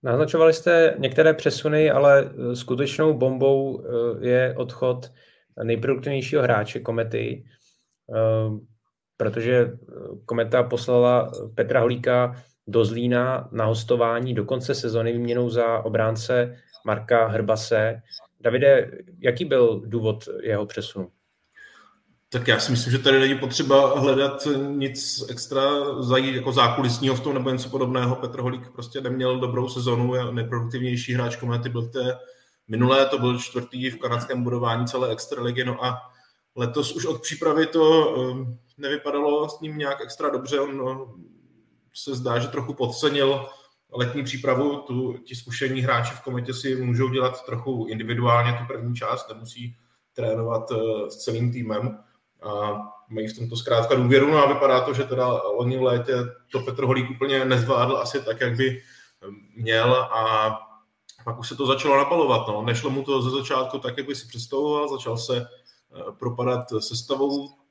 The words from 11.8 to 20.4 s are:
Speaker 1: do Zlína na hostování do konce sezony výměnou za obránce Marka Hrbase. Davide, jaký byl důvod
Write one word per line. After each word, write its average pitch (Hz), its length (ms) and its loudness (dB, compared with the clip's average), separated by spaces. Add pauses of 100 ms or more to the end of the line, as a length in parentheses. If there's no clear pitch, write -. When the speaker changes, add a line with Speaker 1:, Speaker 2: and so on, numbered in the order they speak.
Speaker 1:
do 107 180 4
Zlína 123 680 0
na 113 140 -2
hostování 117 680 0
do 101 120 -2
konce 131 300 -2
sezony 117 360 -2
výměnou 120 380 0
za 113 300 0
obránce 113 760 0 (280)
Marka 110 420 2
Hrbase. 110 760 0 (400)
Davide, 123 500 4 (280)
jaký 127 260 0
byl 120 400 4
důvod 110 440 -4 (140)